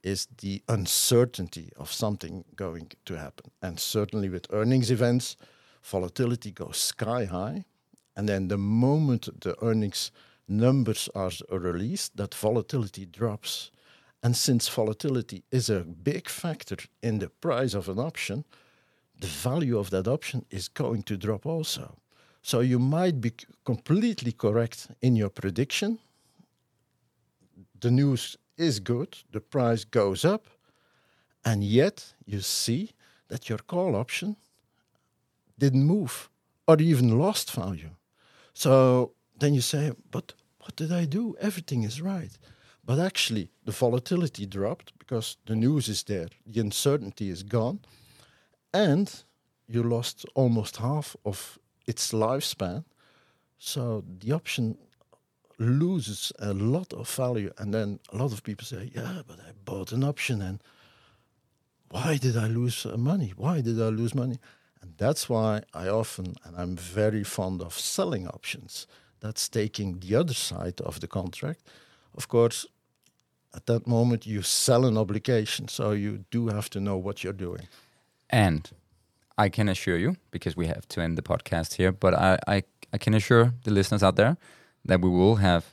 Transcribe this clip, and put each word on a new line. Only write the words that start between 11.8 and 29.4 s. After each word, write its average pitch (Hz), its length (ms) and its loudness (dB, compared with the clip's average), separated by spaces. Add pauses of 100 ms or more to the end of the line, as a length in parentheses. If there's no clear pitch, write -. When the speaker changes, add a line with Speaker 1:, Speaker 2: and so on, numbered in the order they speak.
Speaker 1:
that 98 180 -6
volatility 107 680 -2
drops. 104 680 -6 (500)
And 120 140 2
since 120 320 2
volatility 110 840 -2
is 123 180 0
a 92 160 0
big 87 420 -6
factor - 480 -8 (260)
in 110 180 -2
the 92 100 -6
price 131 440 -2
of 98 140 -4
an 95 100 -4
option, 143 460 -6 (720)
the 98 100 -10
value 123 520 0
of 92 120 -4
that 95 160 0
option 131 440 -4
is 95 160 -8
going 117 360 -4
to 107 120 -6
drop 101 300 -4
also. 160 520 -6 (440)
So - 180 0
you 123 200 4
might 151 420 2
be 117 80 0
c-, - 180 -14 (160)
completely 151 680 0
correct 113 540 0 (140)
in 120 140 6
your 107 140 2
prediction. 139 680 -2 (1800)
The 120 120 2
news 135 460 2 (200)
is 147 240 0
good, 120 360 -4 (140)
the 110 80 -6
price 117 460 0